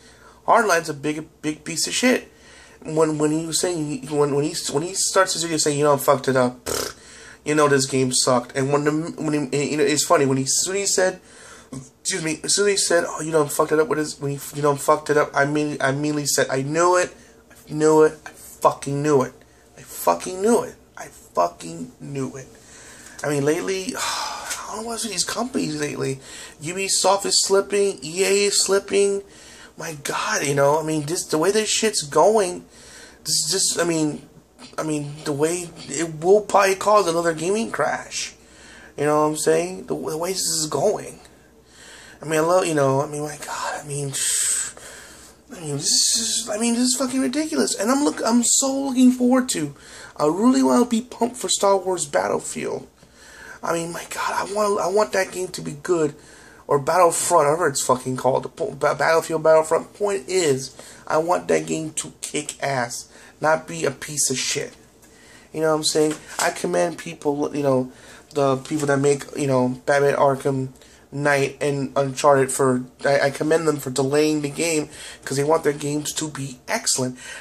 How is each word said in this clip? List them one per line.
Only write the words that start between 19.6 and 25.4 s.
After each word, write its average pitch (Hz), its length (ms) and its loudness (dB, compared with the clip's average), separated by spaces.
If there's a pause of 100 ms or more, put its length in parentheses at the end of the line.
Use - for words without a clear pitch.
I - 40 -20
fucking - 600 -4
knew 208 220 4
it. - 120 -12 (220)
I - 80 -16
fucking 170 920 -6
knew 139 360 -8
it." 131 120 -16 (760)
I 143 60 -2
mean, 143 160 0
lately, 185 540 -2
<sighs> - 40 -6 (640)
I - 40 -10
don't 220 100 -10
know 233 60 -10
what's 226 140 -8
with 214 100 -6
these 170 100 -4
companies 190 580 -4